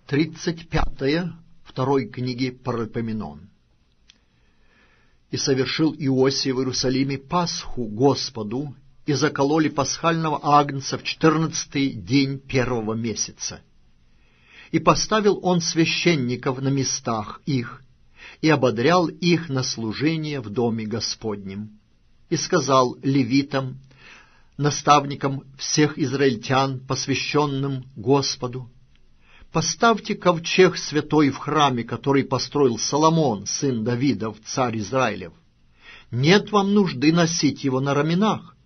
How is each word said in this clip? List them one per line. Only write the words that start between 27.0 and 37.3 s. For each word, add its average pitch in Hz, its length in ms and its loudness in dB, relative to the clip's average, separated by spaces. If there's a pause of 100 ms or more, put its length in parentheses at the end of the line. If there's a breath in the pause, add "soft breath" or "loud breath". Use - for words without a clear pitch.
Господу: 123 720 -2 (840 soft breath)
Поставьте 214 640 0
ковчег 170 600 4
святой 147 540 2
в - 60 -4
храме, 143 480 0
который 127 400 0
построил 131 520 0
Соломон, 147 720 2
сын 123 380 -2
Давидов, 120 600 -2
царь 120 340 -2
Израилев. 104 540 -2 (800 loud breath)
Нет 170 400 4
вам 202 240 4
нужды 156 380 4
носить 165 500 2